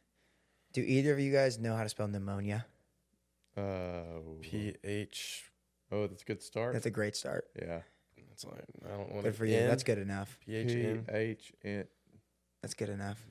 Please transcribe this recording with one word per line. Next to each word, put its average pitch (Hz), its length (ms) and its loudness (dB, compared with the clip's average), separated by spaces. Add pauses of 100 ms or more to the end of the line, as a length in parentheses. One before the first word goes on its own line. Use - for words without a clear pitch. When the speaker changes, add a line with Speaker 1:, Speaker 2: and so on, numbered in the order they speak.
(720)
Speaker 1:
do 131 100 2
either 135 320 6
of 139 60 4
you 139 120 2
guys 135 280 6
know 113 160 0
how 110 80 0
to 107 60 -2
spell 107 180 -2
pneumonia? 101 580 -2 (920)
Speaker 2:
Uh, 87 680 -4 (200)
Speaker 3:
P 104 420 -4
H - 680 -6 (420)
Speaker 2:
Oh, 104 140 2
that's 95 160 -10
a - 20 -20
good 107 160 -4
start. 117 320 -2
Speaker 1:
That's 113 140 -2
a 113 40 2
great 104 240 0
start. - 300 -2 (160)
Speaker 2:
Yeah. 85 200 -4 (500)
Speaker 3:
It's - 140 -16
like, - 180 -12 (220)
I 101 120 -6
don't 101 140 -6
wanna 101 120 -4
Speaker 1:
Good 110 120 2
for 110 100 0
you. 110 120 6
Speaker 3:
N, 117 100 6
Speaker 1:
That's 131 160 6
good 107 160 4
enough. 98 460 -4
Speaker 3:
P 107 100 -6
H 117 160 2
N. 113 360 2
Speaker 2:
P - 80 -4
H 110 380 -2 (100)
N. 101 220 -4 (760)
Speaker 1:
That's - 100 -8
good 104 160 -2
enough. 101 420 -6